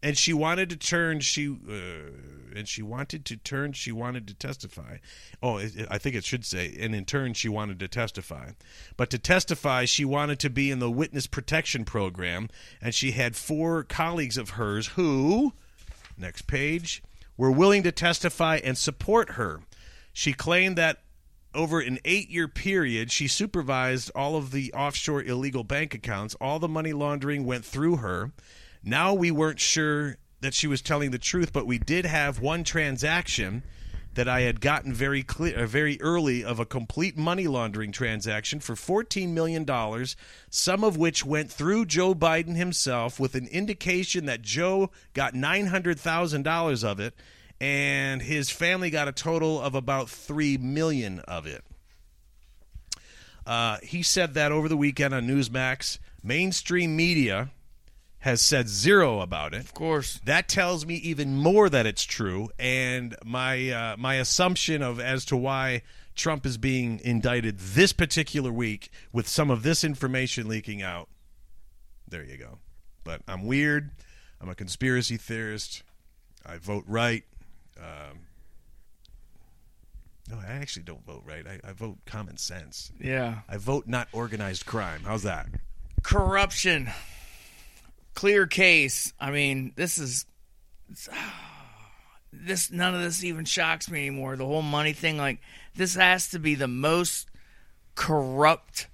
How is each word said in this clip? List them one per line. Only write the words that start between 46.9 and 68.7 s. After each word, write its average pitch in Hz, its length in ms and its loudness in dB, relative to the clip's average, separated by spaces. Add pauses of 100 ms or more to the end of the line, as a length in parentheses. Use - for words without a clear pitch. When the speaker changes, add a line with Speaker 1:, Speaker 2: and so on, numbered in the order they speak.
Speaker 1:
it, 110 140 -4 (460)
and 139 640 0
his 135 280 -2
family 180 400 0
got 147 200 0
a - 20 -8
total 160 480 0
of 131 160 -2
about 131 340 -2
three 147 480 0
million 127 640 0
of 85 240 -8
it. 69 180 -10 (1800)
Uh, 117 380 0
he 175 180 -4
said 170 320 2
that 147 180 4
over 156 160 2
the 156 100 2
weekend 143 360 2
on 123 140 0
Newsmax. 131 720 0 (240)
Mainstream 175 720 2
media 139 540 4 (680)
has 123 220 2
said 127 260 6
zero 120 520 6
about 80 340 -4
it. 95 60 -6
Speaker 2:
Of - 160 -14
course. 156 500 -2
Speaker 1:
That 160 240 2
tells 175 360 2
me 170 100 -4
even 147 400 -2
more 180 340 8
that 131 160 4
it's 107 180 0
true, 101 540 -2
and 127 640 -2
my, 127 460 -2
uh, 113 280 -4
my 131 180 0
assumption 160 640 2
of, 120 180 -2
as 127 260 -2
to 135 120 2
why 131 460 0 (320)
Trump 156 320 -2
is 120 100 -4
being 123 460 0
indicted 117 560 2
this 104 340 6
particular 147 580 0
week 113 380 -4 (240)